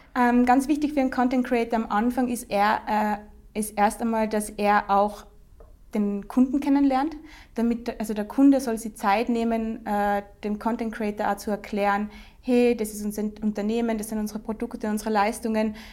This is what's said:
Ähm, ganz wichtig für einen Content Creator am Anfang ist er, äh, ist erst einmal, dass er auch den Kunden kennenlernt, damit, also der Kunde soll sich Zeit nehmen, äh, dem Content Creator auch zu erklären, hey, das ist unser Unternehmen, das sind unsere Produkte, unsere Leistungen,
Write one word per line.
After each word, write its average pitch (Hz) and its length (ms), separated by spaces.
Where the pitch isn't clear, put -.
Ähm, 247 300
ganz 254 240
wichtig 294 240
für 294 80
einen 262 120
Content 247 340
Creator 233 320
am 226 80
Anfang 240 420
ist 240 220
er, 208 720
äh, - 40
ist 214 200
erst 214 240
einmal, 220 260
dass 214 220
er 208 400
auch 202 340
den 202 320
Kunden 262 340
kennenlernt, 277 560
damit, 233 460
also 220 140
der 208 100
Kunde 269 360
soll 233 180
sich 220 180
Zeit 220 320
nehmen, 226 560
äh, 202 380
dem 208 160
Content 226 340
Creator 208 380
auch 202 60
zu 208 140
erklären, 202 600
hey, 240 340
das 214 200
ist 208 100
unser 208 200
Unternehmen, 220 560
das 214 100
sind 214 100
unsere 214 200
Produkte, 220 500
unsere 214 220
Leistungen, 220 680